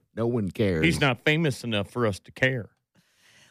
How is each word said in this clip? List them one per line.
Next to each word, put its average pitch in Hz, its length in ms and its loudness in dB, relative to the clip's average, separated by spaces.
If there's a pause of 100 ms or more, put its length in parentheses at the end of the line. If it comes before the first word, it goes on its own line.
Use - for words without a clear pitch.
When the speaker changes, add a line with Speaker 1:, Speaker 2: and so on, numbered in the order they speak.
(160)
Speaker 1:
No 113 100 0
one 117 240 0
cares. 90 340 0
Speaker 2:
He's 170 160 2
not 135 240 0
famous 151 400 2
enough 107 260 -2
for 120 160 0
us 101 140 0
to - 120 -20
care. 131 380 -2 (800)